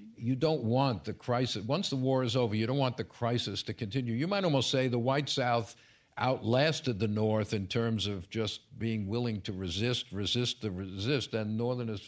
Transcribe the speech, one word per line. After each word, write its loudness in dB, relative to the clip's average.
You 0
don't 0
want 2
the -6
crisis, -2
once -2
the -2
war 2
is 0
over, 2
you 2
don't 0
want 2
the -4
crisis -2
to -4
continue. -2
You 0
might 0
almost 2
say 2
the 2
White 2
South 0
outlasted 2
the 2
North 2
in 0
terms 0
of -6
just -4
being -2
willing -2
to -6
resist, -2
resist 0
the -2
resist, -2
and -2
Northerners -2